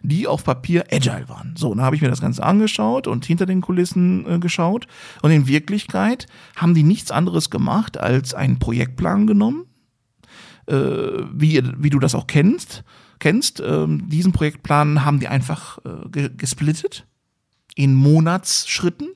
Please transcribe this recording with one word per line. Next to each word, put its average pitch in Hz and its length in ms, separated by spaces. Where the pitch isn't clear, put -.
die 165 240
auf - 180
Papier 147 460
agile 131 380
waren. - 280
So, 120 180
dann 120 100
habe 135 120
ich 151 60
mir 165 60
das - 120
Ganze - 220
angeschaut 220 640
und 120 180
hinter 175 220
den 185 140
Kulissen, 180 680
äh, 170 120
geschaut. 175 480
Und 151 80
in 147 160
Wirklichkeit 190 800
haben 170 180
die 156 80
nichts - 280
anderes 170 400
gemacht, - 480
als 127 360
einen 127 240
Projektplan 165 680
genommen, 226 400
äh, - 80
wie, 135 880
wie 143 120
du 143 80
das 131 160
auch - 120
kennst, 190 580
kennst. 196 420
Ähm, 151 480
diesen 170 240
Projektplan 147 720
haben 143 160
die - 80
einfach, 131 560
äh, - 240
ge-, 143 280
gesplittet - 680
in 139 200
Monatsschritten, 160 1200